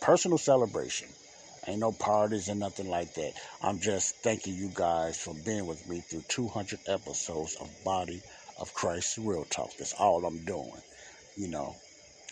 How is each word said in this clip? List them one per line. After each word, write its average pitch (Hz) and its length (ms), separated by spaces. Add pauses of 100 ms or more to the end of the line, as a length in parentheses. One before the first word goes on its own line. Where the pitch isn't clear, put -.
personal 170 380
celebration. 113 720 (580)
Ain't 101 140
no 113 120
parties 107 560
and 101 100
nothing 98 300
like 87 280
that. 76 180 (280)
I'm 98 180
just 95 420
thanking 104 320
you 95 180
guys 82 500
for 85 120 (100)
being 104 220
with 80 240
me 85 100
through 80 260
two 120 220
hundred 104 300 (100)
episodes 80 720
of - 80 (160)
Body 92 380 (360)
of 90 140
Christ 90 460
Real 98 260
Talk. - 320
That's 71 160
all 87 320
I'm 82 220
doing. 64 340 (560)
You 98 120
know, 73 280 (560)